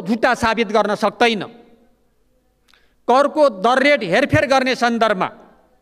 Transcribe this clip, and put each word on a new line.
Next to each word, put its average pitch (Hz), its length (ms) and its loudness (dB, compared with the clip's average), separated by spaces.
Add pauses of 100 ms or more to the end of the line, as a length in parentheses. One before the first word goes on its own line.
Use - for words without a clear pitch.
झुटा 233 320 0
साबित 226 340 -2
गर्न 208 260 0
सक्दैन। 214 480 -2 (1700)
करको 277 400 2 (140)
दर 254 200 2
रेट 277 200 2
हेरफेर 214 440 0
गर्ने 254 280 0
सन्दर्भमा 220 560 -2 (520)